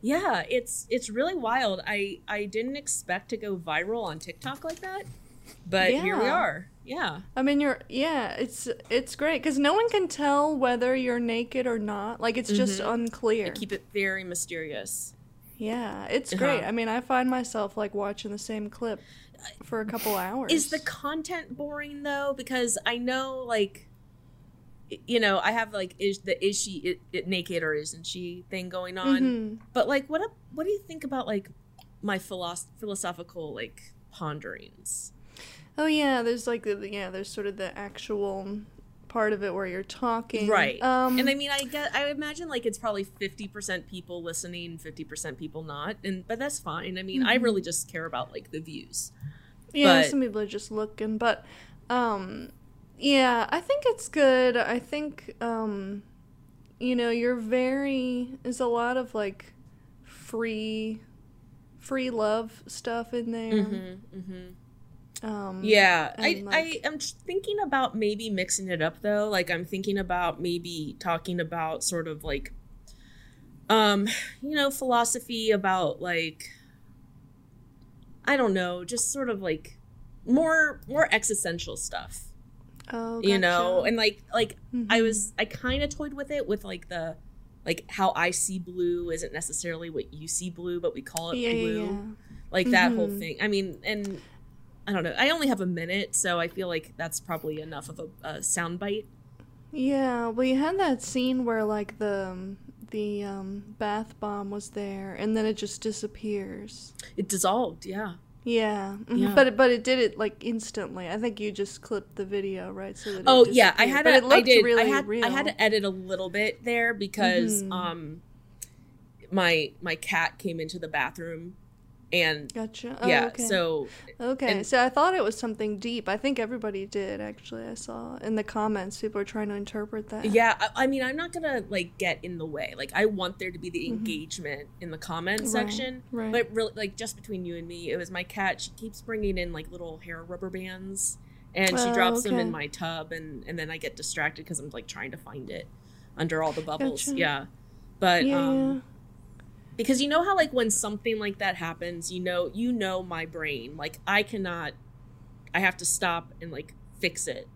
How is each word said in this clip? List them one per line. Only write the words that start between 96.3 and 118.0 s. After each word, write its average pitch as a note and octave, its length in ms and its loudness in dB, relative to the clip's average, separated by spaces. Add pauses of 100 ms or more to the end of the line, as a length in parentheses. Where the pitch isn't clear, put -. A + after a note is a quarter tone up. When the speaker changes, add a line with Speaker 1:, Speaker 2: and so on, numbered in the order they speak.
Speaker 1:
I E3+ 80 2
feel F3+ 220 -4
like D#3+ 260 -2
that's D#3+ 240 -6
probably D#3 400 -4
enough D3+ 300 -10
of - 100 -12
a, - 80 -8 (160)
a D#3 160 -6
soundbite. F3+ 680 -2 (680)
Speaker 2:
Yeah, C4 560 2
well, A#3+ 180 2
you C4 100 4
had E4 220 2
that D4 240 4
scene B3+ 400 0
where, A3+ 220 2
like, G#3 340 -2
the, G3 320 0
um, F#3+ 260 -10 (340)
the, G#3 340 -4
um, G3 540 -8
bath G#3+ 420 -4
bomb G3+ 280 -4
was G3+ 200 -8
there, G3 440 -8
and G#3+ 220 0
then A3 100 2
it G#3+ 120 0
just - 240 -8
disappears. G#3 1120 -6 (240)
Speaker 1:
It F3+ 100 -2
dissolved, G3 580 0
yeah. F#3+ 280 -6 (320)
Speaker 2:
Yeah. G#3 560 2
Mm-hmm. A#3 160 -2
Speaker 1:
Yeah. - 180 4
Speaker 2:
But C4+ 120 10
it, G#3 100 0
but B3+ 140 8
it A#3 120 2
did B3+ 160 4
it, A#3 180 2
like, G#3+ 220 -2
instantly. G#3 720 -6
I F#3+ 80 -2
think A3 240 -2
you G#3 100 -2
just G3 300 -6
clipped - 340 -6
the G3+ 80 -6
video, F#3+ 480 -4
right? G3 260 -10
So G#3 140 -8
that F#3+ 80 -6
it - 80 -8
Speaker 1:
Oh, B3+ 240 12
yeah, G#3+ 260 10
I A#3 100 8
Speaker 2:
disappeared. - 20 4
Speaker 1:
had C#4 160 4
Speaker 2:
But D#4 60 10
Speaker 1:
to, C4+ 60 12
Speaker 2:
it B3 60 10
looked B3+ 120 8
Speaker 1:
I F4+ 60 12
did. A#3 220 10
Speaker 2:
really A#3 200 8
Speaker 1:
I - 20 6
had, C#4 200 4
Speaker 2:
real. A3+ 200 0
Speaker 1:
I A#3+ 40 2
had C#4 180 2
to - 140 0
edit G#3+ 220 6
a G3+ 60 2
little F#3 400 -4
bit G#3+ 340 0
there A#3 300 2
because, G3+ 720 2
Speaker 2:
Mm-hmm. F#3+ 100 -6
Speaker 1:
um, E3+ 480 -4 (1080)